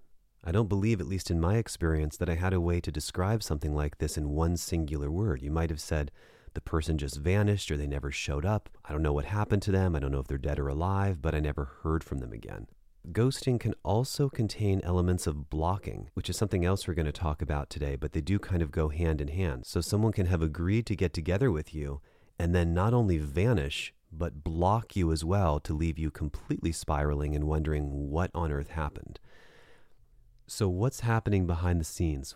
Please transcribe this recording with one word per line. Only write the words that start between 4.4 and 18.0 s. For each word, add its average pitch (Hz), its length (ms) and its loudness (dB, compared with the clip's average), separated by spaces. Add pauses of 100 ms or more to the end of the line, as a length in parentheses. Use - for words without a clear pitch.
singular 73 520 -2
word. 85 300 -2
You 71 100 -6
might 80 200 0
have 76 100 -4
said, 73 320 -2 (400)
"The 76 80 -6
person 78 380 0
just 71 200 -4
vanished," 101 520 2
or, 76 60 0
"They 73 100 -2
never 71 240 -4
showed 73 360 -4
up. 104 240 -2 (140)
I - 80 -8
don't 76 100 0
know 73 100 4
what 71 140 0
happened 104 360 0
to 101 100 0
them. 92 240 4
I - 20 0
don't 69 140 -2
know 69 80 0
if 67 60 -6
they're 69 120 -4
dead 71 200 -2
or 69 100 -2
alive, 92 520 0
but 78 140 0
I 76 60 2
never 73 240 -2 (180)
heard 80 220 0
from 69 140 -6
them 58 140 -8
again." 50 360 -12 (440)
Ghosting 120 480 2
can 110 120 -2 (120)
also 127 440 0
contain 101 540 0
elements 90 460 2
of 73 200 -4
blocking, 78 640 -4
which - 140 -6
is 92 80 -4
something 95 280 2
else 95 240 0
we're 87 60 -2
gonna 78 180 0
talk 78 280 -4
about 73 300 -4
today, 71 240 -4
but 71 180 -6